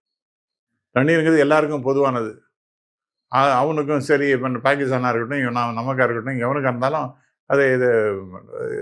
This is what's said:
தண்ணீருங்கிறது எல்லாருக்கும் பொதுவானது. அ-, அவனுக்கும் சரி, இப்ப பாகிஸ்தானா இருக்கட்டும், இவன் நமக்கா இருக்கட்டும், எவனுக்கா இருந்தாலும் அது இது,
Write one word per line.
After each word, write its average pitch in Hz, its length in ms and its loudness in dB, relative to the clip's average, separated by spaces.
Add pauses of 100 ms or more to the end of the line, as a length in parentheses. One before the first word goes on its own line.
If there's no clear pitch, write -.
(920)
தண்ணீருங்கிறது 160 460 4
எல்லாருக்கும் 147 420 2
பொதுவானது. 127 600 -2 (920)
அ-, 139 160 4
அவனுக்கும் 147 480 0
சரி, 139 280 0
இப்ப 131 220 0
பாகிஸ்தானா 127 600 0
இருக்கட்டும், 117 300 -2
இவன் 123 160 -2
நமக்கா 120 540 -2
இருக்கட்டும், 120 300 -6
எவனுக்கா 131 280 -2
இருந்தாலும் 131 480 -2 (300)
அது 139 280 2
இது, 113 440 2 (640)